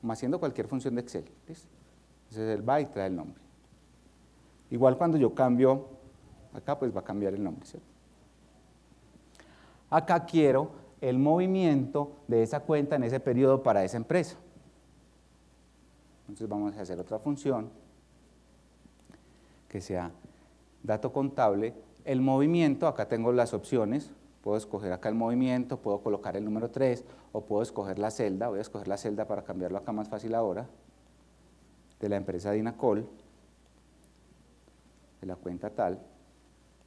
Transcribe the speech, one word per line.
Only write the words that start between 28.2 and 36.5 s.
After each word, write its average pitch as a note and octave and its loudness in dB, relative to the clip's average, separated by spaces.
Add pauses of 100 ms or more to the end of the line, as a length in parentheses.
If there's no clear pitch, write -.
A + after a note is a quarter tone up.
Voy G2+ -4
a G#2 -6
escoger G2+ -10
la G2+ -2
celda G#2+ -6
para G2+ -6
cambiarlo F2+ -6
acá G#2 -8
más G#2+ -6
fácil A2 -6
ahora, A2+ 0 (1300)
de G#2+ -4
la G2+ 0
empresa G2 -4
Dinacol, A2 0 (2000)
de F#2+ -12
la F#2 -10
cuenta F2+ -10
tal F#2+ -2 (880)